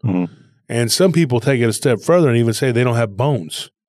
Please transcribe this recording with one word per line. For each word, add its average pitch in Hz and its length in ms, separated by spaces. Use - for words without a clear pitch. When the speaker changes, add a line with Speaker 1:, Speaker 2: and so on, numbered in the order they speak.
Speaker 1:
Mm-hmm. 90 300
Speaker 2:
And 117 220
some 185 200
people 147 280
take 131 220
it 117 80
a 110 40
step 120 280
further 170 280
and 117 80
even 117 160
say 131 180
they 120 120
don't 123 120
have 110 220
bones 117 540